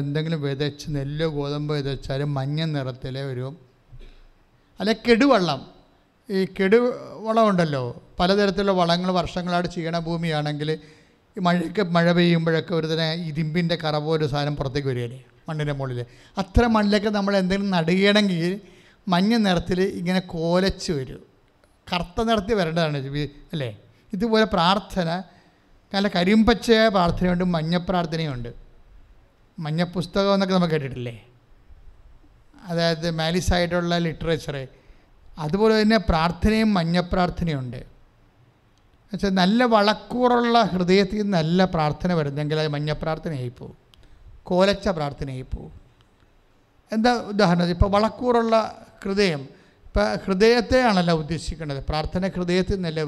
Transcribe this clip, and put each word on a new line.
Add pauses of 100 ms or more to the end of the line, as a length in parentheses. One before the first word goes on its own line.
എന്തെങ്കിലും (100)
വിതച്ച് (120)
നെല്ലോ (100)
ഗോതമ്പോ
വിതച്ചാലും (100)
മഞ്ഞ (160)
നിറത്തിലേ
വരും. (1200)
അല്ലെ (120)
കെടുവള്ളം, (760)
ഈ (160)
കെടുവളം
ഉണ്ടല്ലോ, (380)
പലതരത്തിലുള്ള
വളങ്ങൾ
വർഷങ്ങളായിട്ട്
ചെയ്യണ
ഭൂമിയാണെങ്കിൽ (680)
ഈ
മഴയൊക്കെ, (120)
മഴ (100)
പെയ്യുമ്പോഴൊക്കെ
ഒരു
തരം
ഇരുമ്പിൻ്റെ
കറ (100)
പോലെ
ഒരു
സാധനം
പുറത്തേക്ക്
വരികയല്ലേ (280)
മണ്ണിൻ്റെ
മുകളിൽ. (420)
അത്തരം
മണ്ണിലൊക്കെ
നമ്മൾ
എന്തെങ്കിലും
നടുകയാണെങ്കിൽ (580)
മഞ്ഞ (140)
നിറത്തിൽ (200)
ഇങ്ങനെ (120)
കോലച്ച്
വരും. (680)
കറുത്ത (100)
നിറത്തിൽ
വരേണ്ടതാണ്
ഇത്
വി-, (220)
അല്ലേ? (440)
ഇതുപോലെ (100)
പ്രാർത്ഥന (840)
നല്ല (100)
കരിമ്പച്ചയായ
പ്രാർത്ഥനയുണ്ട്, (100)
മഞ്ഞ (140)
പ്രാർത്ഥനയുണ്ട്. (1120)
മഞ്ഞ (140)
പുസ്തകം
എന്നൊക്കെ
നമ്മൾ
കേട്ടിട്ടില്ലേ? (1500)
അതായത് (140)
മാലിസായിട്ടുള്ള (120)
ലിറ്ററേച്ചർ, (880)
അതുപോലെ
തന്നെ (120)
പ്രാർത്ഥനയും
മഞ്ഞ (140)
പ്രാർത്ഥനയുണ്ട്. (1300)
എന്നുവെച്ചാൽ (120)
നല്ല (160)
വളക്കൂറുള്ള (160)
ഹൃദയത്തിൽ
നല്ല (160)
പ്രാർത്ഥന (100)
വരുന്നെങ്കിൽ
അത്
മഞ്ഞ (120)
പ്രാർത്ഥനയായി
പോവും, (720)
കോലച്ച (100)
പ്രാർത്ഥനയായി
പോവും. (1200)
എന്താ (180)
ഉദാഹരണം?
ഇപ്പോൾ
വളക്കൂറുള്ള (500)
ഹൃദയം, (460)
ഇപ്പോൾ (200)
ഹൃദയത്തെയാണല്ലോ
ഉദ്ദേശിക്കേണ്ടത്, (100)
പ്രാർത്ഥന
ഹൃദയത്തിൽ
നിന്നല്ലേ